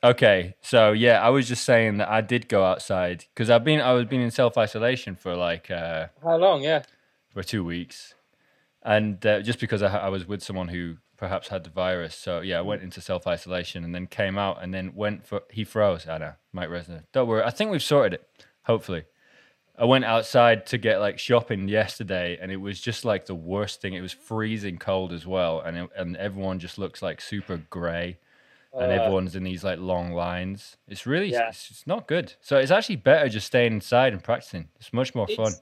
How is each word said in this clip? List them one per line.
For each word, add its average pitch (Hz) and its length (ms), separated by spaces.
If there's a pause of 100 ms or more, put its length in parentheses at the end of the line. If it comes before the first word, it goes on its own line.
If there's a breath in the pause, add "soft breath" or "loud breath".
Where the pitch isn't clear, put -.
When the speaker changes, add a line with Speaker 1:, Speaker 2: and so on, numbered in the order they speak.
Speaker 1:
okay, 104 600
so 110 300
yeah, 113 300
I 113 60
was 131 180
just 120 180
saying 113 340
that 104 100
I 110 140
did 117 260
go 98 160
outside 90 720
'cause 113 160
I've 117 140
been, 156 160
I 127 120
was 123 140
been 127 160
in 117 80
self-isolation 117 840
for, 90 200
like, 85 340
uh, 82 360 (160)
Speaker 2:
How 165 160
long? 170 240
Yeah. 151 220 (440)
Speaker 1:
for 98 140
two 101 220
weeks, 85 500 (680)
and, 107 440
uh, 107 160
just 113 180
because 110 220
I, 98 160
I 98 100
was 95 180
with 101 160
someone 92 260
who 85 280 (200)
perhaps 92 320
had 92 160
the 78 60
virus, 90 440
so 87 260
yeah, 90 180
I 85 40
went 104 180
Speaker 2:
Mm. 92 40
Speaker 1:
into 90 180
self-isolation 90 840
and 85 100
then 90 120
came 98 320
out 98 240
and 92 100
then 92 220
went 104 320
for, 101 240
he 107 140
froze. 95 440
I 80 100
know, 78 140 (200)
Mike 90 180
Resner. 87 320 (100)
Don't 127 160
worry, 110 140
I 117 80
think 214 200
we've 165 120
sorted 123 320
it. - 320 (180 soft breath)
Hopefully, 98 400 (720 soft breath)
I 117 60
went 127 220
outside 113 600
to - 120
get, 107 200
like, 101 200
shopping 113 500
yesterday, 95 720
and 92 100
it 98 60
was 98 240
just, - 240
like, 104 220
the 95 80
worst 92 480
thing. 98 120
It 90 60
was 92 120
freezing 110 680
cold 95 340
as 85 140
well, 87 340
and 85 160
it, 87 180
and 87 220
everyone 95 420
just 87 200
looks, 95 240
like, 85 180
super 98 380 (120)
grey, 85 480 (540 soft breath)
and 127 180
Speaker 2:
Uh, 120 40
Speaker 1:
everyone's 95 420
in 92 60
these, 92 220
like, 90 140
long 87 340
lines. 90 640 (120)
It's 101 180
really, 165 260
Speaker 2:
Yeah. 117 160
Speaker 1:
it's, - 220
it's - 160
not 190 220
good. 156 320
So - 180
it's 135 120
actually 208 260
better 139 320
just 107 180
staying 120 280
inside 120 400
and 90 80
practicing. 92 540
It's - 160
much 127 220
more 110 140
Speaker 2:
It's, 107 80
Speaker 1:
fun. 110 260